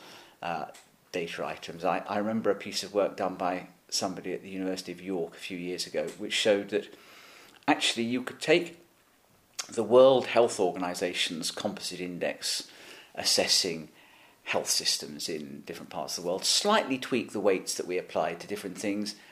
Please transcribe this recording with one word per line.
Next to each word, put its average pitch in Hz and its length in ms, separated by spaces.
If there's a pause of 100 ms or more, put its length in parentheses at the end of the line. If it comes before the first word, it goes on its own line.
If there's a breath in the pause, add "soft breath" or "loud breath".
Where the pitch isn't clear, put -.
(400 loud breath)
uh, 82 260 (440)
data 85 340
items. 80 400
I, 90 240
I 101 100
remember 107 320
a 95 40 (120)
piece 98 180
of 95 100
work 95 220
done 92 180
by 90 340 (200)
somebody 92 440
at - 100
the 98 60
University 92 440
of 85 80
York 90 340
a - 40 (100)
few 92 100
years 87 280
ago, 78 200 (120)
which 104 160
showed 101 360
that 104 240 (720 loud breath)
actually 143 380
you 127 180
could - 180
take 170 380 (920)
the 113 140
World 127 420
Health 117 320
Organization's 90 920
composite 92 500
index - 680 (440 loud breath)
assessing 82 720 (560 soft breath)
health - 260
systems - 580
in 71 380
different - 240
parts 73 260
of 87 80
the 87 40
world, 92 140
slightly 208 540
tweak 120 360
the 104 80
weights 95 340
that - 120
we 90 120
apply 85 340
to 87 140
different 98 320
things, 104 360 (180 loud breath)